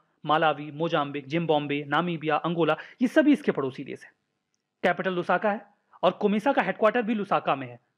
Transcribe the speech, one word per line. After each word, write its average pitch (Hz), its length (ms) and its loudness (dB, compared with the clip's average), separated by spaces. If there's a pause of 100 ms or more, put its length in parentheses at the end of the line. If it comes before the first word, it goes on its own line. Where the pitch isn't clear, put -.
(240)
मालावी, 151 480 0
मोजाम्बिक, 143 560 -4
जिम्बाब्वे, 147 600 -2
नामीबिया, 156 480 0
अंगोला, 160 400 0 (260)
ये 262 60 2
सभी 302 240 6
इसके 208 200 2
पड़ोसी 135 320 -6
देश 123 200 -14
हैं। - 80 -20 (680)
कैपिटल 185 320 0
लुसाका 180 360 0
है 208 100 -4 (420)
और 180 100 6
कोमेसा 208 400 0
का 269 100 2
हेडक्वार्टर 214 400 0
भी 220 120 -2
लुसाका 170 420 0
में 135 100 -10
है, 120 120 -16 (200)